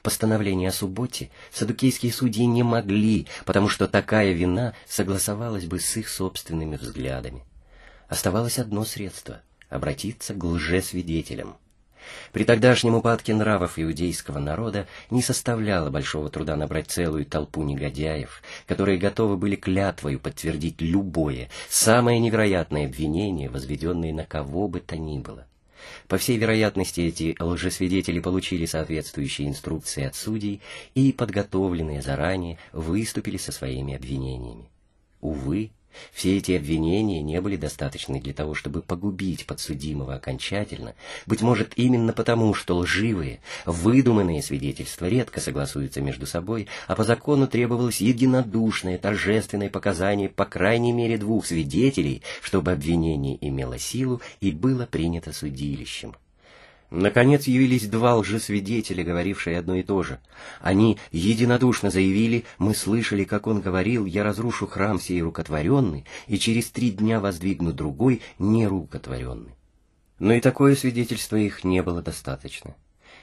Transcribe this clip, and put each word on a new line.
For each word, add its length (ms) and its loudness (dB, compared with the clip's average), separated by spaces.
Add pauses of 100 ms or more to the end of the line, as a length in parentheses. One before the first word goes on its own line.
постановление 640 0
о 60 -2
субботе, 560 -4 (240)
саддукейские 580 0
судьи 340 2
не 160 4
могли, 640 2 (180)
потому 240 4
что 180 0
такая 460 2
вина 400 0 (120)
согласовалась 760 -2
бы 160 -4
с 160 -4
их 140 -6
собственными 640 -6
взглядами. 720 -8 (640)
Оставалось 500 0
одно 240 -2
средство — 560 -10 (300)
обратиться 640 -6
к 100 -6
лжесвидетелям. 1120 -2 (800)
При 100 2
тогдашнем 520 6
упадке 380 2
нравов 460 2
иудейского 580 -2
народа 500 -4 (220)
не 120 2
составляло 680 0
большого 400 -2
труда 280 -2
набрать 300 -2
целую 380 -2
толпу 380 -4
негодяев, 800 -4 (260)
которые 300 2
готовы 400 0
были 180 0
клятвою 640 -2
подтвердить 600 -6
любое, 680 0 (220)
самое 500 4
невероятное 680 2
обвинение, 640 -2
возведённое 640 -4
на 140 -6
кого 420 -4
бы 140 -6
то 160 -10
ни 220 -6
было. 260 -14 (640)
По 80 2
всей 200 2
вероятности, 640 2
эти 400 0
лжесвидетели 800 0
получили 460 -2
соответствующие 840 -4
инструкции 560 -6
от 120 -6
судей 440 -4 (360)
и 180 6
подготовленные 880 0
заранее 560 -2 (160)
выступили 640 -4
со 160 -8
своими 420 -6
обвинениями. 760 -8 (520)
Увы, 500 -4 (400)
все 260 0
эти 160 0
обвинения 680 0
не 180 -2
были 160 -2
достаточны 640 -6
для 140 -8
того, 220 -6
чтобы 260 -6
погубить 640 -4
подсудимого 680 -6
окончательно, 800 -6 (320)
быть 160 0
может, 320 2
именно 380 4
потому, 420 4
что 220 0
лживые, 640 0 (260)
выдуманные 760 4
свидетельства 640 -6
редко 340 0
согласуются 640 -4
между 240 -4
собой, 420 -4 (200)
а 80 0
по 80 0
закону 440 4
требовалось 540 0
единодушное, 960 2
торжественное 720 0
показание 600 0
по 160 0
крайней 480 2
мере 260 0
двух 260 0
свидетелей, 800 2 (180)
чтобы 300 0
обвинение 640 0 (100)
имело 300 -4
силу 420 -2 (220)
и 100 2
было 360 0
принято 440 -2
судилищем. 840 -8 (800)
Наконец 520 6
явились 400 4
два 300 4
лжесвидетеля, 880 -2
говорившие 540 -2
одно 200 0
и 40 0
то 220 0
же. 160 -6 (420)
Они 380 6 (120)
единодушно 800 4
заявили: 560 4 (140)
"Мы 160 4
слышали, 480 0
как 240 -2
он 140 2
говорил: 440 0
'Я 180 0
разрушу 440 -2
храм 340 0
сей 220 0
рукотворённый, 800 0 (220)
и 100 0
через 320 0
три 220 0
дня 280 2
воздвигну 540 0
другой, 480 2 (160)
нерукотворённый.'" 1200 -2 (640)
Но 140 4
и 60 6
такое 360 6
свидетельство 600 -2
их 280 0
не 180 4
было 220 -2
достаточно. 720 -10 (480)